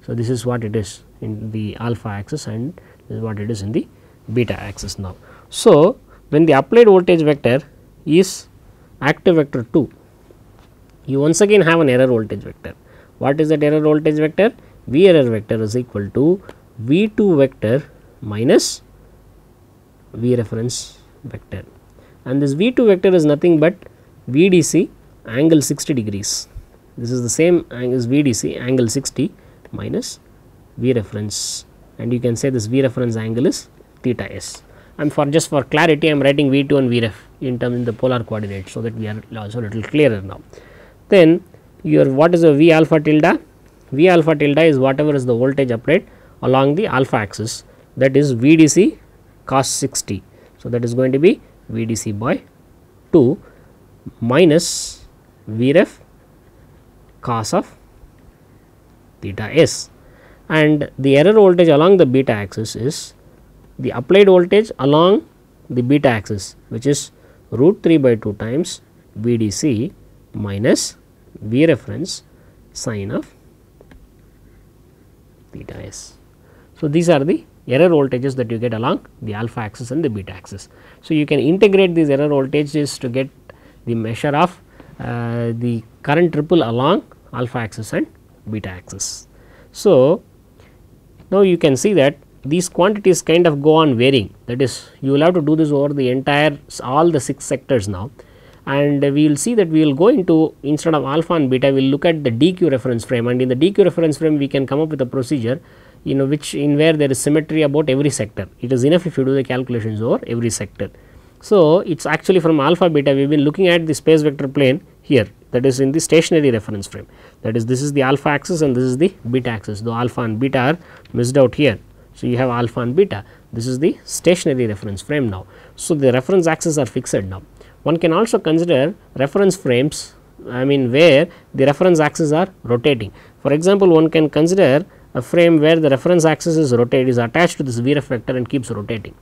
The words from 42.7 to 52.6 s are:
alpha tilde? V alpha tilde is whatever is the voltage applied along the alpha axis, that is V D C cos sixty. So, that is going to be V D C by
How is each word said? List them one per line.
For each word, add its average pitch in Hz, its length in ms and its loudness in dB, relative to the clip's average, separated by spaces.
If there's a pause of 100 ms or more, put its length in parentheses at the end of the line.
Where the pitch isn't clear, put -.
alpha 160 280 4
tilde? 151 400 2 (520)
V 151 160 4
alpha 160 260 4
tilde 147 240 0
is 156 200 4
whatever 135 360 2
is 131 120 -2
the 123 80 2
voltage 131 360 0
applied 139 360 -2 (360)
along 135 340 2
the 208 100 -4
alpha 131 300 -2
axis, 107 480 -6 (320)
that 135 200 2
is 143 160 2
V 127 240 4
D 160 120 8
C 196 300 2 (480)
cos 135 220 0
sixty. - 540 -8 (360)
So, - 100 -14
that 120 160 -4
is 117 100 -4
going 127 180 0
to 139 60 2
be 185 220 4 (280)
V 113 180 -6
D 113 100 -4
C 107 160 -8
by 113 300 -4 (680)